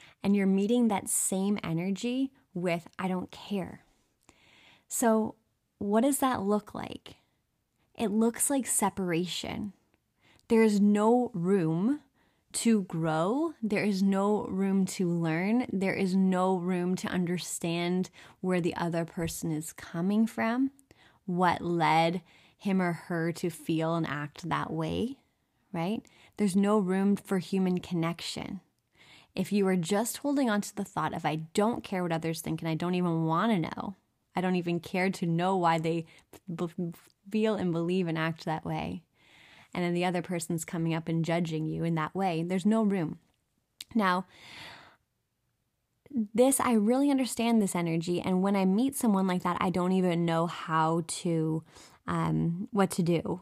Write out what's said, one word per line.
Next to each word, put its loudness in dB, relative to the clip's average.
And 4
you're 4
meeting 4
that -2
same 0
energy -2
with, -4
"I -4
don't -4
care." -8
So 2
what 2
does 2
that 0
look -2
like? -12
It -4
looks 0
like 0
separation. -2
There 6
is 4
no 4
room 2
to 2
grow. -2
There 0
is 0
no 2
room 0
to -2
learn. 0
There 0
is 0
no 4
room 0
to -6
understand -2
where 0
the -2
other -2
person -6
is -6
coming 0
from, -2
what 2
led 2
him 0
or 0
her -2
to -4
feel -2
and 0
act -8
that -2
way, -4
right? -4
There's 2
no 4
room 2
for -2
human 0
connection. -6
If -4
you 2
are 4
just 0
holding 0
on 2
to -8
the -6
thought -4
of, -6
"I 0
don't 0
care -4
what -2
others -4
think -6
and -4
I 0
don't 0
even 2
wanna 2
know, -6
I -2
don't 0
even -2
care 0
to -4
know 2
why 4
they -2
b-, -6
feel 2
and 0
believe 0
and -2
act -4
that -4
way," -6
and -2
then 0
the 0
other -2
person's -4
coming -2
up -6
and 0
judging -2
you -4
in 0
that -4
way, -2
there's -2
no 4
room. 0
Now, 2
this, 6
I 2
really 4
understand 2
this 0
energy, 0
and 0
when 2
I 2
meet 2
someone 2
like -2
that, 0
I 0
don't 0
even 2
know 2
how 0
to, -2
um, -2
what 4
to 0
do, 0